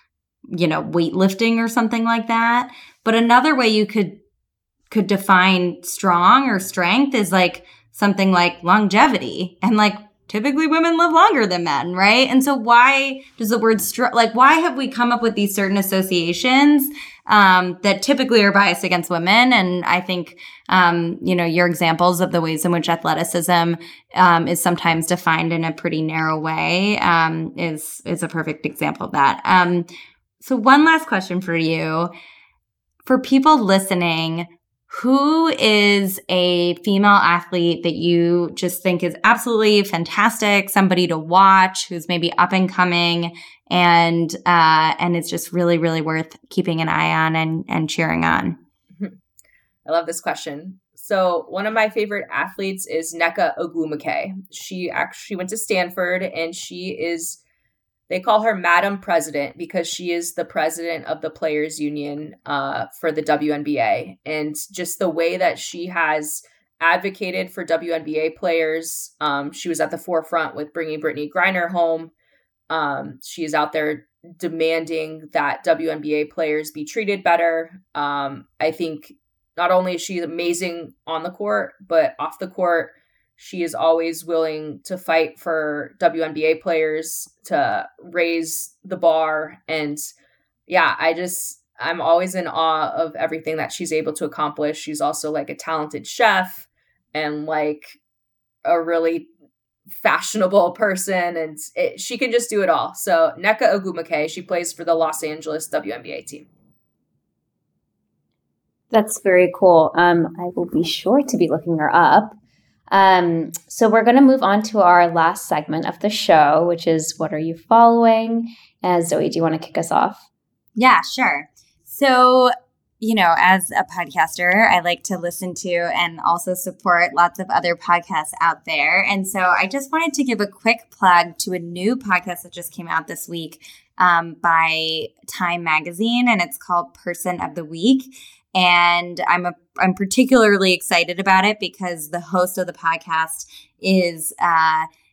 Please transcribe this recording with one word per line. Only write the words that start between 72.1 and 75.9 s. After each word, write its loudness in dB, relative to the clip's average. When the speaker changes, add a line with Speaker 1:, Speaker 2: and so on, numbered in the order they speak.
Speaker 2:
Um, -6
she -10
is -8
out -2
there -4
demanding -4
that -4
W 0
N -6